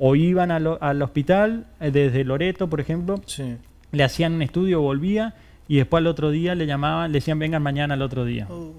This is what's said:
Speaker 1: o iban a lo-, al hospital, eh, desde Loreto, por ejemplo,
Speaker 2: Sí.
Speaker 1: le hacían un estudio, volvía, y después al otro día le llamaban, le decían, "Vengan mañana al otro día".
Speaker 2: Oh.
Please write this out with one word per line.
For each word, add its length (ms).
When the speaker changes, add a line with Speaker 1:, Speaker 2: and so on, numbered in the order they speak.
Speaker 1:
o 140
iban 340
a 80
lo-, 240
al 200
hospital, 640
eh, 140
desde 320
Loreto, 440
por 120
ejemplo, 460
Speaker 2:
Sí. 280
Speaker 1:
le 100
hacían 300
un 100
estudio, 380
volvía, 540
y 80
después 240
al 80
otro 240
día 240
le 100
llamaban, 460
le 60
decían, 200
"Vengan 240
mañana 320
al 80
otro 220
día". 260
Speaker 2:
Oh. 280